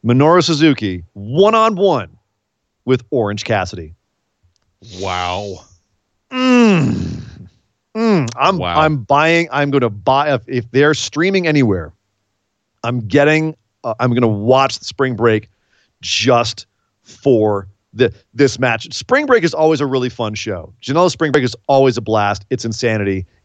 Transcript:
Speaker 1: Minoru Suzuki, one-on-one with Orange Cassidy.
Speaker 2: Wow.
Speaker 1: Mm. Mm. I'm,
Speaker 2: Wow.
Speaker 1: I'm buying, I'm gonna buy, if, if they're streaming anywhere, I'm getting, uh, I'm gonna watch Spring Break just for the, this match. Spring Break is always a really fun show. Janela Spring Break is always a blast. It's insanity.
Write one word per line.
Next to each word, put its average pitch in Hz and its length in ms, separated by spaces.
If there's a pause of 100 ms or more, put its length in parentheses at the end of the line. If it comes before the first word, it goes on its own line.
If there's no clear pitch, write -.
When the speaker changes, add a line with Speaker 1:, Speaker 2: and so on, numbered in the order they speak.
Speaker 1:
Minoru 147 380
Suzuki, 131 680
one-on-one 180 1040 (720)
with 127 240
Orange 104 340
Cassidy. 87 500 (1040)
Speaker 2:
Wow. 92 640 (680)
Speaker 1:
Mm. 233 880 (760)
Mm. 202 400
I'm, 175 220
Speaker 2:
Wow. 90 220
Speaker 1:
I'm 156 240
buying, 160 480
I'm 143 180
gonna 131 200
buy, 135 420
if, 127 160
if 123 220
they're 147 240
streaming 180 520
anywhere, 104 460 (920)
I'm 120 220
getting, 156 480 (300)
uh, 117 160
I'm 123 140
gonna 120 140
watch 123 520
Spring 131 340
Break 110 360 (500)
just 117 680 (360)
for 107 680 (240)
the, 117 200 (200)
this 127 260
match. 117 360
Spring 285 320
Break 233 180
is 165 80
always 156 300
a 147 40
really 127 220
fun 110 260
show. 95 380 (100)
Janela 165 280
Spring 156 200
Break 131 140
is 117 100 (140)
always 135 300
a - 20
blast. 104 480
It's 123 160
insanity. 104 640 (180)